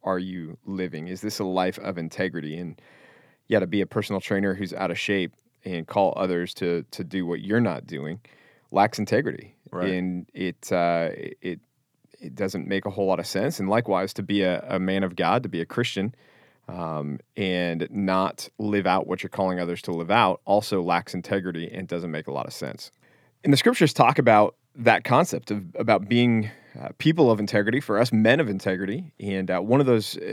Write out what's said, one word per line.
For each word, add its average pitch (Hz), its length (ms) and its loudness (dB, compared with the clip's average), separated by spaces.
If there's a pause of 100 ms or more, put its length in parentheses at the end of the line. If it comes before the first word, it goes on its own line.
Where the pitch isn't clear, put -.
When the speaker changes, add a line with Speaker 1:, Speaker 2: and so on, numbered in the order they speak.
Speaker 1:
are 95 160 -2
you 90 460 -10
living? 90 420 -6
Is 92 140 -10
this 107 180 -6
a 104 40 -4
life 92 360 0
of 92 180 -6
integrity?" 82 600 -6
And 85 240 -12 (640)
yeah, 107 120 2
to 92 80 0
be 101 140 0
a 92 40 2
personal 101 360 -4
trainer 98 340 0
who's 92 180 -8
out 90 160 -2
of 82 80 -4
shape 95 360 -2 (320)
and 85 200 -6
call 98 320 2
others 90 380 -2
to, 87 360 -2
to - 120 -10
do 90 220 -4
what 85 160 -4
you're 110 200 0
not 87 240 -2
doing 76 340 -8 (520)
lacks 104 260 2
integrity. 104 560 -2 (180)
Speaker 2:
Right. 90 200 -2
Speaker 1:
And 90 420 -2
it, - 380 -6
uh, 85 420 2
it, - 460 -10 (600)
it 71 160 -14
doesn't 95 320 -4
make 95 180 -2
a 104 40 -2
whole 98 160 -2
lot 92 140 2
of 85 80 -6
sense. 120 320 -2
And 95 100 -2
likewise, 98 460 0
to 101 80 -6
be 101 180 0
a, 90 260 0
a 92 120 -2
man 95 240 0
of 90 120 -4
God, 92 280 2
to 98 60 -8
be 82 120 -4
a 85 40 -2
Christian, 113 500 -4 (520)
um, 78 520 -6 (160)
and 87 540 -2
not 95 680 0
live 104 300 0
out 92 200 2
what 92 140 -4
you're - 80 -8
calling 92 300 -2
others 87 240 -4
to - 80 -6
live 85 200 -2
out 104 340 4
also 101 360 2
lacks 87 320 0
integrity 90 580 -4
and 92 160 -10
doesn't 87 240 -6
make 78 160 -8
a 69 40 -8
lot 69 140 -4
of - 80 -14
sense. - 380 -10 (520)
And 147 80 4
the 135 60 8
scriptures 226 360 4
talk 131 260 6
about 107 360 6 (200)
that 113 280 4
concept 131 480 2
of, 104 120 -4 (140)
about 107 300 2
being, 117 420 4 (320)
uh, - 160 -10
people 156 320 6
of 107 100 4
integrity, 107 400 2
for 104 200 0
us 117 120 2
men 113 280 6
of 127 100 0
integrity. 98 680 -4
And, 95 320 -4
uh, 90 80 0
one 113 200 4
of 139 60 4
those, 113 320 2
uh, - 40 -10 (120)